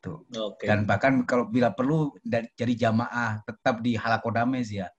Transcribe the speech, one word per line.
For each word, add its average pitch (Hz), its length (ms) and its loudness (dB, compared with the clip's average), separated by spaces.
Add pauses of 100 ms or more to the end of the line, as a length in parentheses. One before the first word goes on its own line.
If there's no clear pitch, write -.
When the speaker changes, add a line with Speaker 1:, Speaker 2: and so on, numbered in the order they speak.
Speaker 1:
Tuh. 82 160 -10 (160)
Speaker 2:
Oke. 107 320 -6
Speaker 1:
Dan 104 160 4
bahkan 123 400 2
kalau 120 240 0
bila 117 240 2
perlu 143 480 0
da-, 117 320 -2
jadi 117 400 0
jamaah 113 480 -2
tetap 113 400 -2
di 120 160 0
Halakodame 117 640 0
sih 104 240 -6
ya. 85 140 -12